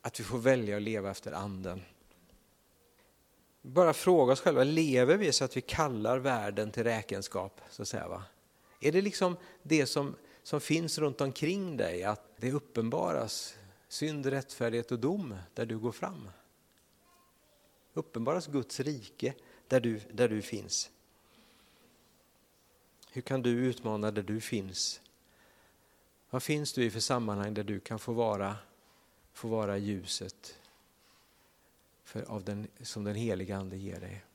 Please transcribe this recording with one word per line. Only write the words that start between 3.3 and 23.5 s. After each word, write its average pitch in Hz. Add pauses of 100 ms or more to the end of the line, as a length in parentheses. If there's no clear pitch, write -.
Bara 160
fråga 151
oss 135
själva, 135
lever 147
vi 196
så -
att -
vi 131
kallar 123
världen 110
till 113
räkenskap, 101 (100)
så -
att 101
säga, -
va? 90 (580)
Är 147
det, 185
liksom, 190 (260)
det 147
som, 143 (260)
som -
finns 160
runt 147
omkring 156
dig, 90
att 104 (140)
det 127
uppenbaras 139 (320)
synd, 151
rättfärdighet 120
och 123
dom 143 (180)
där 117
du 113
går 113
fram? 139 (1600)
Uppenbaras 139
Guds 143
rike 135 (340)
där 131
du, 113 (120)
där 117
du 107
finns? - (2250)
Hur 127
kan 135
du 123